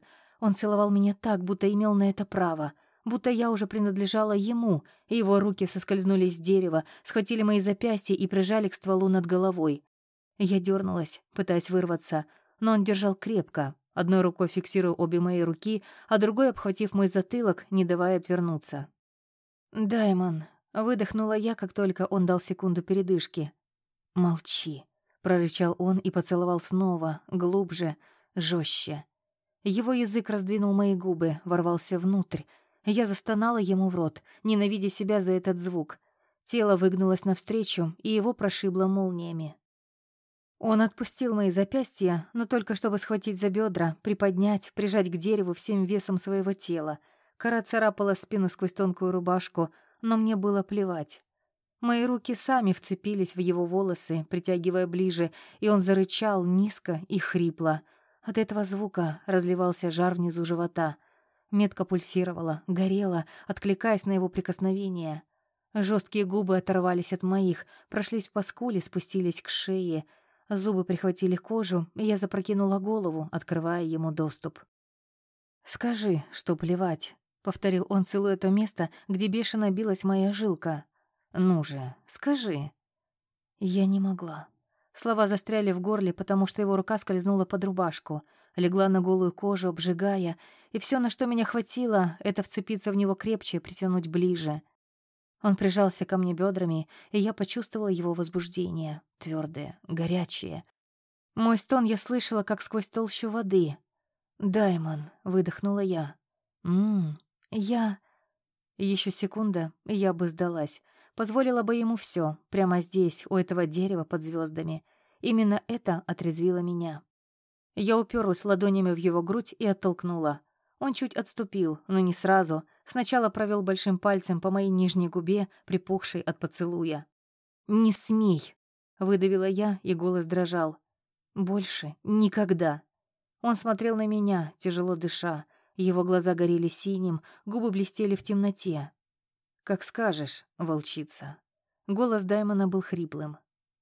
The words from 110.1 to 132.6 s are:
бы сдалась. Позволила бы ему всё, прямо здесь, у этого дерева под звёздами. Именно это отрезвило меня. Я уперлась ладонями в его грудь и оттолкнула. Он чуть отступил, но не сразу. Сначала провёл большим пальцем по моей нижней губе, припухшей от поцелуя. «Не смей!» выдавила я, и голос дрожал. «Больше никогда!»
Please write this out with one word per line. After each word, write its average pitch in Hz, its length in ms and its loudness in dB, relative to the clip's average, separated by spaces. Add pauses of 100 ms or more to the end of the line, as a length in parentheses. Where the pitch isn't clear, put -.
бы 175 140 0
сдалась. 165 540 -4 (340)
Позволила 240 480 2
бы 233 120 0
ему 233 200 0
всё, 156 420 -2 (120)
прямо 180 320 2
здесь, 175 480 0
у 196 60 0
этого 180 300 0
дерева 175 380 -2
под 165 180 -6
звёздами. 160 640 -6 (380)
Именно 220 460 2
это 185 400 -4
отрезвило 175 540 0
меня. 170 420 -6 (720)
Я 220 220 2
уперлась 214 480 0
ладонями 196 460 2
в 165 60 -2
его 170 240 2
грудь 196 360 -4
и 226 80 -4
оттолкнула. 175 760 -2 (380)
Он 269 140 -2
чуть - 220 -4
отступил, 190 720 -2
но 190 120 2
не 180 140 2
сразу. 180 500 2 (200)
Сначала 240 460 0
провёл 208 340 -2
большим 190 360 0
пальцем 185 420 0
по 190 100 0
моей 196 180 0
нижней 180 380 2
губе, 180 400 0 (180)
припухшей 185 560 -4
от - 180 -6
поцелуя. 165 680 -4 (600)
«Не 220 260 4
смей!» 208 640 2 (440)
выдавила 190 480 2
я, 196 360 -2
и 180 100 0
голос 175 320 0
дрожал. 170 520 -2 (580)
«Больше 185 680 -2
никогда!» 190 800 2 (600)